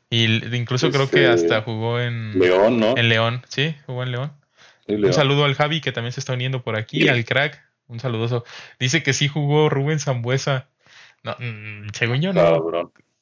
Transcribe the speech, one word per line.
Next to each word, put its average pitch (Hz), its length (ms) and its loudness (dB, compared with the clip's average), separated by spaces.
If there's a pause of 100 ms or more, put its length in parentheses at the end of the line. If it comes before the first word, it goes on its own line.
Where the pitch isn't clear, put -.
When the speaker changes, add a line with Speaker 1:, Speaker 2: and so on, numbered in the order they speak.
Speaker 1:
Y 117 160 2
l-, 113 320 0
incluso 123 340 0
creo 135 180 2
que 139 220 4
Speaker 2:
Este, 113 140 2
Speaker 1:
hasta 110 160 2
jugó 113 380 -4
en 113 380 -4
Speaker 2:
León, 95 420 4
¿no? 113 180 2
Speaker 1:
en 117 120 2
León, 113 380 2
sí, 151 280 -4 (100)
jugó 127 180 -8
en 127 80 -6
León. 135 220 -6 (540)
Speaker 2:
Sí, 101 80 -2
Speaker 1:
Un 107 60 -2
Speaker 2:
León. 92 120 4
Speaker 1:
saludo 143 320 4
al 139 100 0
Javi, 147 260 -2
que 131 100 -6
también 120 200 -6
se 139 80 -10
está 131 140 -6
uniendo 127 300 -4
por 110 120 -4
aquí, 131 260 -4
Speaker 2:
Sí. 156 80 4
Speaker 1:
al 120 160 0
crack. 139 380 -2 (240)
Un 117 120 -12
saludoso. 117 460 -2 (340)
Dice 131 240 0
que 135 100 0
sí 143 140 0
jugó 151 420 2
Rubén 143 300 -2
Sambuesa. 131 720 -2 (540)
No, 117 160 -8
mm, 107 540 -12
según 123 280 0
yo, 190 120 0
no. 127 80 4
Speaker 2:
Cabrón. 82 500 2 (300)